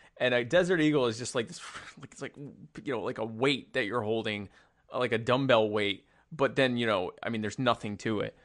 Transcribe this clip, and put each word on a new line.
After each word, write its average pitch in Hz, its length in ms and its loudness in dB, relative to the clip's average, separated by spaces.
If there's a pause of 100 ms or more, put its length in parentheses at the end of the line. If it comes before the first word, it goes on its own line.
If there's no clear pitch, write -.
(180)
and 123 160 2
a 123 100 2
Desert 170 380 2
Eagle 147 240 4
is 113 120 -2
just 123 180 -8
like 117 120 -2
this, - 140 -16 (200)
<laughs> - 200 -20
like, - 100 -18
it's - 100 -18
like, 131 140 -12 (480)
you 139 100 -4
know, 110 80 -2
like 113 180 -6
a 110 60 -2
weight 117 480 0
that 131 120 0
you're 113 160 -2
holding, 107 480 -2 (440)
like 123 180 0
a 123 60 2
dumbbell 120 520 4
weight. 101 360 0 (260)
But 135 240 0
then, 127 220 2
you 120 100 0
know, 92 240 0 (100)
I - 80 -4
mean, 113 120 -2
there's 107 180 -4
nothing 113 380 0
to 110 240 -2
it. - 240 -6